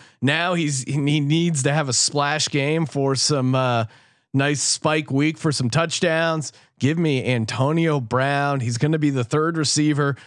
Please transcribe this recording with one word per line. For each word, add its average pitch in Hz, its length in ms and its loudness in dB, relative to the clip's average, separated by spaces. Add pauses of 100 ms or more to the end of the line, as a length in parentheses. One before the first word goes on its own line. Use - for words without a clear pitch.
(220)
Now 165 340 2
he's, 143 280 -2
he 147 360 0
needs 156 440 2
to 143 100 2
have 147 160 0
a 117 40 -2
splash 147 540 0
game 147 380 0
for 135 300 0
some, 131 400 0
uh, 123 300 2 (480)
nice 139 280 0
spike 156 500 -2
week 151 260 0
for 160 140 -2
some 127 180 -2
touchdowns. 165 840 0 (260)
Give 160 180 0
me 147 280 0
Antonio 131 720 0
Brown. 139 600 0
He's 117 180 -4
gonna 156 220 0
be 147 100 2
the 135 140 0
third 160 340 -2
receiver 147 580 0 (120)